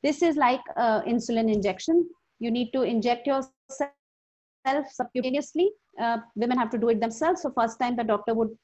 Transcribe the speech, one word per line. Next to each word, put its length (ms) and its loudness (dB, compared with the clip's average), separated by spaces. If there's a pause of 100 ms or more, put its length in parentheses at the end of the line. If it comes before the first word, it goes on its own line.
This 200 2
is 140 4
like, 260 2 (140)
uh, 260 2
insulin 500 0
injection. 560 2 (320)
You 100 -4
need 220 -2
to 100 0
inject 440 0
yourself 240 -2 (1160)
subcutaneously. 1000 -2 (300)
Uh, 200 -2 (180)
women 220 0
have 120 0
to 80 -2
do 100 2
it 120 2
themselves. 420 0
So 100 -4
first 260 -2
time 180 -2
the 80 -2
doctor 280 0
would 320 -2